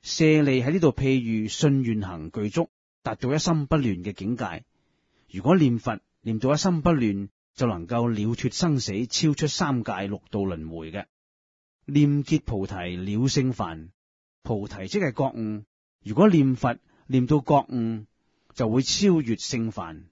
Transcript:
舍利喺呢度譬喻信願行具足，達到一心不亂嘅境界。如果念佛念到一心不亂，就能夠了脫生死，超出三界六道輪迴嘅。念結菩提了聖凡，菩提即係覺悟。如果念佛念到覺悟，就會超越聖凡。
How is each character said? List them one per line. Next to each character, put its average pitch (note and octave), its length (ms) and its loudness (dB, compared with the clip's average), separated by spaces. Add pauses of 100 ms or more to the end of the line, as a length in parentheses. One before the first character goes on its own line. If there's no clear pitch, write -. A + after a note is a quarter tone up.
舍 - 240 0 (160)
利 C3 220 2
喺 C#3 80 0
呢 F#3 80 0
度 D#3+ 120 6
譬 C3+ 280 0
喻 A2 280 -2
信 C3+ 360 2
願 A2 180 0
行 F2 300 -8
具 G#2+ 180 -4
足， E3 200 -2 (340)
達 A2+ 120 -6
到 C3 200 -2
一 - 20 0
心 D#3 300 0
不 D#3+ 80 0
亂 G#2 280 0
嘅 G2+ 100 -6
境 G#2+ 220 -4
界。 F2 300 -8 (680)
如 F#2 120 -8
果 E3 120 6
念 C3 220 4
佛 A2 220 -4 (220)
念 A2 180 -4
到 C3 140 2
一 D3+ 40 2
心 F3 240 0
不 E3+ 80 2
亂， G#2 400 0 (240)
就 B2+ 140 -2
能 E2+ 180 -4
夠 A#2+ 240 0
了 A2 260 -2
脫 - 180 -2
生 D#3 260 2
死， A2 260 -4
超 D3 300 2
出 D#3 100 -2
三 C#3 380 -2
界 G2 240 -6
六 G2 140 -6 (100)
道 G#2+ 100 -2
輪 E2 260 -4
迴 D#2+ 240 -10
嘅。 F#2+ 140 -10 (800)
念 C#3+ 380 2
結 D#3 180 0
菩 G2 260 -4
提 G2 60 -10
了 F#2 540 -2
聖 C3 240 0
凡， E2 380 -8 (540)
菩 G#2 240 -4
提 F#2+ 200 -10
即 G#3 120 -4
係 D#3 120 0
覺 C3+ 280 -4
悟。 G#2+ 240 -6 (400)
如 G#2 100 -8
果 G3+ 160 8
念 C#3 260 6
佛 A#2+ 220 -2 (300)
念 B2+ 180 2
到 D3 140 4
覺 C#3 280 2
悟， A2+ 380 -4 (480)
就 A2+ 160 0
會 B2+ 140 2
超 F3 380 4
越 A#2 140 -2
聖 A2+ 360 -4
凡。 E2+ 400 -12